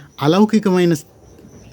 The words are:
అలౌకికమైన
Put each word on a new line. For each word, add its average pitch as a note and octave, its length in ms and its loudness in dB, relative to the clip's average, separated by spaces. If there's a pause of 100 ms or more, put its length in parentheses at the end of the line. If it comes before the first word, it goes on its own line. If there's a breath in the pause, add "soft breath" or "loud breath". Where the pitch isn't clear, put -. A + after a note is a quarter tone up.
(220 loud breath)
అలౌకికమైన F#3 720 0 (800)